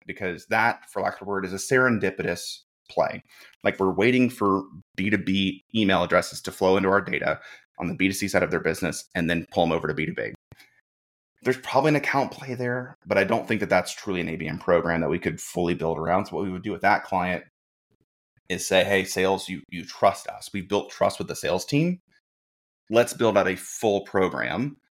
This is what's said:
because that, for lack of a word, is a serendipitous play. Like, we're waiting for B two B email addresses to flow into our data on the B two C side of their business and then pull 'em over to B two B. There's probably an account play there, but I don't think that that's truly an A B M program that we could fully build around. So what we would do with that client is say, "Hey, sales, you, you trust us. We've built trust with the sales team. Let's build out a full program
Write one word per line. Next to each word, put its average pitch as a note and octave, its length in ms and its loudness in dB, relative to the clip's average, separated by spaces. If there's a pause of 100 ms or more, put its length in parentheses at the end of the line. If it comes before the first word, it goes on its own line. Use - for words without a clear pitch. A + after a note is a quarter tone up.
because F2 400 -8
that, A2 440 0
for G2 120 -4
lack G2+ 180 -4
of - 20 -18
a - 20 -14
word, F#2+ 200 -4
is F2+ 80 -6
a G2 40 -4
serendipitous G2+ 1040 0 (280)
play. D2+ 340 -2 (420)
Like, G2+ 160 0
we're F#2+ 120 2
waiting B2 380 4
for G2 320 2 (340)
B G2+ 140 -2
two G#2 80 2
B F#2+ 460 0 (100)
email F#2+ 280 4
addresses F2 400 0
to F#2 100 -8
flow F#2+ 240 4
into F#2+ 120 2
our G2 120 4
data E2+ 400 -2 (380)
on F2 100 -4
the F#2 60 -4
B F#2 120 2
two G2 60 2
C G2 160 -4
side G2 140 2
of E2 80 0
their E2 100 0
business - 540 -4
and E2+ 140 0
then E2+ 220 -2
pull F2 140 2
'em E2 80 2
over D#2+ 160 -2
to D2+ 60 -4
B D#2+ 120 -4
two D#2+ 80 -6
B. A1 200 -8 (1080)
There's B2+ 160 0
probably C#3 320 2
an D3+ 60 4
account C#3 360 -2
play C3 220 -12
there, B2 420 -6 (100)
but G2 120 2
I F#2+ 60 6
don't A2+ 220 0
think A2 140 0
that G2 80 -2
that's F2+ 260 2
truly F#2 260 -4
an E2+ 80 -4
A E2 80 -4
B E2 120 -6
M D#2 100 -6
program E2+ 420 2
that D#2+ 80 0
we E2+ 100 0
could D#2+ 220 -4
fully F2 340 -2
build E2 220 -2
around. E2+ 300 0
So E2+ 100 -8
what E2+ 80 -2
we F#2+ 60 -4
would F#2 120 -8
do G#2 100 -6
with E2+ 100 -10
that G2+ 220 2
client F2+ 400 -2 (1040)
is F2+ 180 -6
say, F#2 180 4
"Hey, F#2+ 200 4
sales, F#2 440 0
you, F2+ 220 -10
you E2+ 140 -12
trust - 440 0
us. - 240 -12
We've F#2+ 160 -8
built G2+ 220 -2
trust - 280 0
with F2 100 -8
the E2 80 -8
sales F2 280 -2
team. E3+ 360 0 (880)
Let's A#2 240 4
build A2 240 4
out F#2 100 4
a F#2 80 0
full G2+ 460 0
program F2 760 -2 (180)